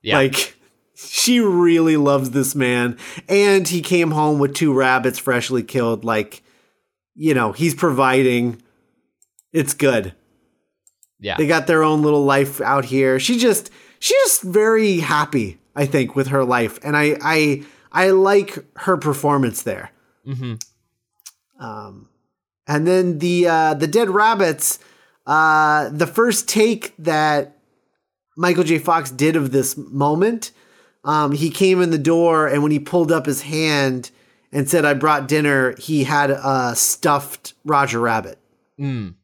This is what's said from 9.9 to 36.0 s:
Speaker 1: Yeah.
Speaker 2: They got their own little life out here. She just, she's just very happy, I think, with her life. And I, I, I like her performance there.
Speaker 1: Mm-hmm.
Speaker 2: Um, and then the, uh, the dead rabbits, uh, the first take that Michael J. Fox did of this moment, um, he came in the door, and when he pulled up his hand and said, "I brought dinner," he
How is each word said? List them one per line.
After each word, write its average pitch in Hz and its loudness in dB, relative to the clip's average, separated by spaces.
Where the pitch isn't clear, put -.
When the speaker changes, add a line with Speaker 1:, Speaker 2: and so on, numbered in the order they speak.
Speaker 1:
Yeah. 98 -6
Speaker 2:
They 156 0
got 151 0
their 160 2
own 156 2
little 147 2
life 139 0
out 131 0
here. 131 0
She 233 0
just, 233 0
she's 523 0
just - 0
very 214 2
happy, 143 -2
I 143 0
think, 135 -2
with 135 -2
her 135 0
life. 120 -2
And 147 -2
I, 147 0
I, 151 0
I 185 2
like 190 2
her 185 0
performance 143 -2
there. 95 -10
Speaker 1:
Mm-hmm. 127 -8
Speaker 2:
Um, 104 -16
and 147 -2
then 180 2
the, 175 2
uh, 160 2
the 151 -2
dead 202 0
rabbits, 196 0
uh, 151 2
the 151 -2
first 220 0
take 220 0
that 151 -2
Michael 175 2
J. 156 0
Fox 165 -2
did 147 0
of 135 -2
this 131 0
moment, 156 -2
um, 147 0
he 151 -2
came 185 2
in 175 2
the 160 0
door, 160 2
and 143 0
when 151 2
he 151 0
pulled 160 0
up 151 0
his 143 -4
hand 143 -2
and 135 -2
said, 160 2
"I 147 2
brought 139 0
dinner," 139 0
he 151 -2